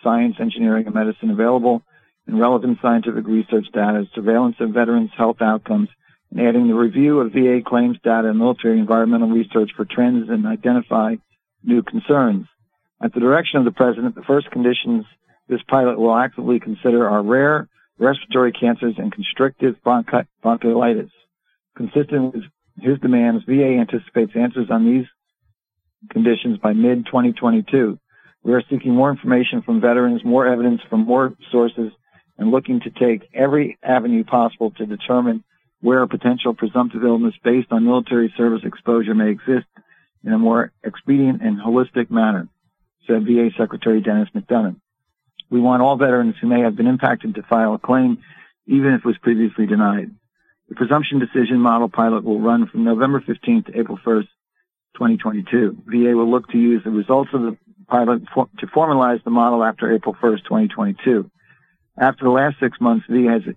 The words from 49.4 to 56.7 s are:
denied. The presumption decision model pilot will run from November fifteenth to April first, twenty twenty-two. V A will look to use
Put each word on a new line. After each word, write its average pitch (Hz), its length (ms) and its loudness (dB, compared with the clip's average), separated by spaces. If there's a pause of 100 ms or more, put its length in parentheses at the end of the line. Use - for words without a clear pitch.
denied. 101 420 0 (600)
The - 60 -16
presumption 139 440 0
decision 123 400 0
model 117 300 2
pilot 113 340 0
will 110 180 -2
run 117 260 2
from 113 160 -4
November 123 420 0
fifteenth 117 420 -2
to - 100 -8
April 110 260 -6
first, 110 260 0 (680)
twenty 117 220 0
twenty-two. 107 680 -2
V 120 220 0
A 120 80 2
will 117 160 2
look 123 180 -2
to 120 80 -2
use 117 260 2